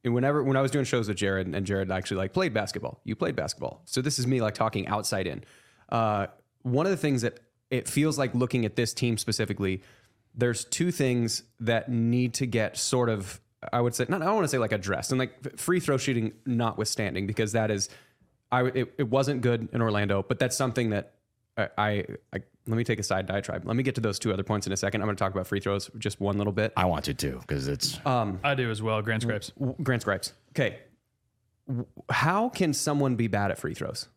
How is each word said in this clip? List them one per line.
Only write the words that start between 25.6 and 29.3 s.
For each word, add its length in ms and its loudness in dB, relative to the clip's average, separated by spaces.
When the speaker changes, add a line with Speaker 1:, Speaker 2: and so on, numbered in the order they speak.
Speaker 1:
throws 380 -2
just 220 -4
one 160 0
little 160 2
bit. 240 0
Speaker 2:
I 80 4
want 220 2
to 80 -2
too, 320 -4
'cause 200 -2
it's 380 -4
Speaker 1:
Um, 400 0
Speaker 3:
I 100 2
do 160 0
as 120 -4
well. 180 0
Grant 220 -2
Scripes. 360 -4